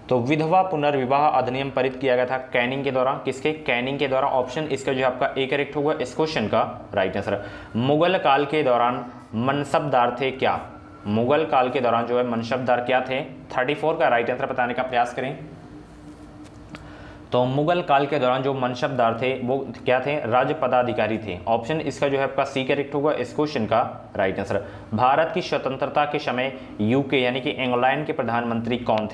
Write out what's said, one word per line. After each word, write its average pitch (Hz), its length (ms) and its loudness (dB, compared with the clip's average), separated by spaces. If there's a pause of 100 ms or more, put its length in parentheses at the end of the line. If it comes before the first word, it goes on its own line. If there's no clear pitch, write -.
तो 127 100 4
विधवा 156 420 2
पुनर्विवाह 147 680 2
अधिनियम 131 420 0
पारित 131 260 0
किया 131 200 2
गया 123 100 4
था 131 120 -2
कैनिंग 127 460 0
के 135 80 0
द्वारा। 131 340 2
किसके? 151 280 -2
canning 135 460 -2
के 143 80 0
द्वारा। 131 200 2
Option 131 360 -2
इसका 139 300 -2
जो 131 120 0
आपका 127 320 0
ए 135 80 0
करेक्ट 139 300 -2
होगा 151 260 0
इस 127 140 -6
question 147 320 0
का 117 460 0
right 98 240 0
आंसर। 98 280 -2 (300)
मुगल 151 420 4
काल 143 280 4
के 151 180 0
दौरान 123 420 2 (300)
मनसबदार 135 840 2
थे 131 100 0
क्या? 104 280 0 (480)
मुगल 123 380 2
काल 127 240 2
के 131 120 0
दौरान 117 240 2
जो 120 120 0
है 123 100 2
मनसबदार 120 540 0
क्या 127 200 2
थे? 131 220 -4
थर्टी 135 520 -4
फ़ोर 156 200 0
का 156 120 2
राइट 120 220 2
answer 127 160 -2
बताने 123 280 -2
का 123 100 -2
प्रयास 123 300 0
करें। 131 260 -6 (1900)
तो 127 140 4
मुगल 147 360 2
काल 143 240 4
के 151 140 0
दौरान 127 240 2
जो 139 100 2
मनसबदार 123 680 0
थे 127 180 0
वो 131 280 -2 (180)
क्या 127 140 4
थे? 143 320 -2
राज्य 139 220 4
पदाधिकारी 120 640 2
थे। 98 300 -6
Option 117 340 0
इसका 143 260 -2
जो 139 100 2
है 135 60 2
आपका 135 200 0
सी 131 200 -2
correct 139 320 0
होगा 147 160 2
इस 123 240 -4
question 147 300 0
का 113 500 0
right 98 240 0
answer। 98 260 -2 (280)
भारत 135 400 4
की 185 80 -2
स्वतंत्रता 139 640 -2
के 147 140 -4
समय 131 340 -2 (280)
यूके 135 360 2
यानी 127 240 0
कि 143 80 -2
इंग्लैंड 127 560 0
के 151 80 -4
प्रधानमंत्री 117 640 -2
कौन 110 360 0